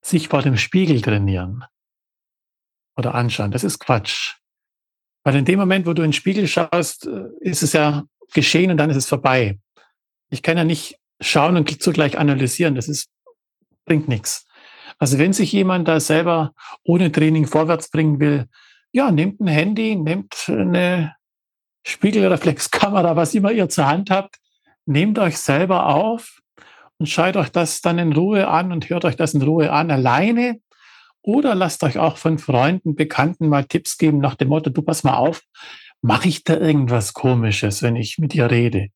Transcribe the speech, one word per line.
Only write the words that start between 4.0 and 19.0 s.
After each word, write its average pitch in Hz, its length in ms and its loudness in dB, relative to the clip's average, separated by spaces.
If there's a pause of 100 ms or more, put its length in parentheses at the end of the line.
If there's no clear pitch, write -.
Weil 139 120 2
in 139 100 2
dem 190 140 2
Moment, 185 260 0
wo 170 80 -2
du 160 100 0
in 156 60 2
den 147 40 0
Spiegel 190 340 -2
schaust, - 600 -2
äh, 196 180 -10 (140)
ist 180 240 -4
es 147 100 0
ja 147 300 2 (300)
geschehen 175 380 2
und 160 60 2
dann 147 120 2
ist 139 80 0
es 127 100 -2
vorbei. 120 520 0 (680)
Ich - 140 -10
kann 165 140 0
ja 165 60 2
nicht - 340 -4 (240)
schauen 165 360 2
und 151 240 -2
zugleich 151 360 0
analysieren. 139 580 0
Das 123 120 -6
ist, 147 220 -8 (760)
bringt 156 220 0
nix. - 380 -6 (540)
Also 139 180 2
wenn 175 160 4
sich 170 180 0
jemand 185 360 0
da 160 120 2
selber 160 540 0 (300)
ohne 175 280 2
Training 156 360 2
vorwärts 160 420 0
bringen 151 300 0
will, 147 280 0 (440)
ja, 254 200 2